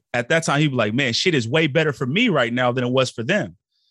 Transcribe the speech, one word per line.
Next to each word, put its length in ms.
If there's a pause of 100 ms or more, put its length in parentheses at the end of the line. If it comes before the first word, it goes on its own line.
(120)
at 160
that 160
time, 160
he'd 80
be 60
like, 180
"Man, 220
shit 200
is 140
way 180
better 280
for 120
me 220
right 240
now 180
than 140
it 80
was 180
for 120
them. 340 (340)